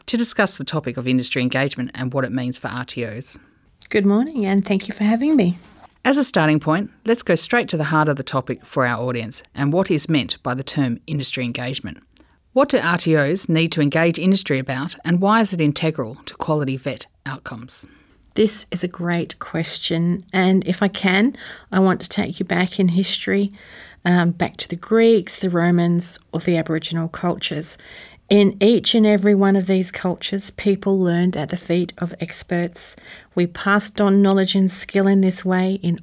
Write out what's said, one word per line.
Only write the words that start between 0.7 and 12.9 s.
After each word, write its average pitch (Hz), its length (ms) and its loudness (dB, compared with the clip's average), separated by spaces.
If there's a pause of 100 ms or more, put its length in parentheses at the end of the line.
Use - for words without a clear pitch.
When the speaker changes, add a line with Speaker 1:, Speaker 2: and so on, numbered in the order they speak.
Speaker 1:
of 123 100 -6
industry 127 360 0
engagement 131 520 -2
and 127 180 -6
what 135 120 0
it 117 80 -6
means 123 260 -4
for - 80 -8
R 120 180 -8
T 120 220 -6
Os. 110 320 -12 (500)
Speaker 2:
Good 208 160 0
morning, 226 420 2
and 196 200 0
thank 196 220 -2
you - 60 -10
for 208 100 -4
having 240 320 2
me. 180 220 2 (460)
Speaker 1:
As 269 140 4
a 277 60 2
starting 156 340 4
point, 160 320 -2 (140)
let's - 180 0
go - 140 2
straight - 320 0
to - 80 -4
the 151 80 0
heart 156 240 2
of 143 80 0
the 139 80 -8
topic - 420 -6
for 135 180 -2
our 120 160 -2
audience 120 440 -6 (100)
and 143 180 0
what 190 200 2
is 151 160 0
meant 147 340 0
by 127 120 -4
the 135 100 -6
term 127 420 0
industry 139 380 -4
engagement. 123 580 -8 (500)
What 269 160 2
do 262 100 2
R 170 180 0